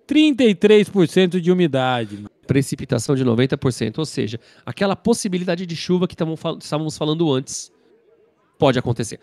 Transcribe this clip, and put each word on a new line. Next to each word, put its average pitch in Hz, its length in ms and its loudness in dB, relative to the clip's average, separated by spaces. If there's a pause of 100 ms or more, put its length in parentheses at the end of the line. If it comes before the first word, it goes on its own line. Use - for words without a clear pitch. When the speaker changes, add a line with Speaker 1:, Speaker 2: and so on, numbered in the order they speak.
Speaker 1:
trinta 294 380 4
e 220 100 6
três 208 360 4
por 185 180 2
cento 185 320 2
de 170 100 0
umidade. 127 760 0 (200)
Speaker 2:
Precipitação 135 680 -2
de 131 80 0
noventa 127 340 2
por 135 140 -2
cento, 117 280 -6
ou 156 60 -4
seja, 117 360 -8 (240)
aquela 196 280 -4
possibilidade 185 720 -2
de 170 80 -10
chuva 180 320 0
que - 120 -8
tavam 160 180 -4
fal-, 156 220 -8
estávamos 156 400 -6
falando 156 340 0
antes - 400 -4 (880)
pode 135 180 4
acontecer. 123 460 -4